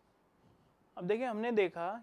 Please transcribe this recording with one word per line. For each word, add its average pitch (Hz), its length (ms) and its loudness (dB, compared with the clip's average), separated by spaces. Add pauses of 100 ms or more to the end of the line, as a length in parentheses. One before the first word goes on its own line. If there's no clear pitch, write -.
(960)
अब 190 80 -8
देखिए, 220 220 0
हमने 233 260 -2
देखा 180 380 2 (120)